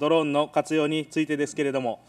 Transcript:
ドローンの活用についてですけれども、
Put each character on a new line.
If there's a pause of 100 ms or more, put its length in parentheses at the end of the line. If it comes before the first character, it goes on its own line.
ド
ロ
ー
ン
の
活
用
に
つ
い
て
で
す
け
れ
ど
も、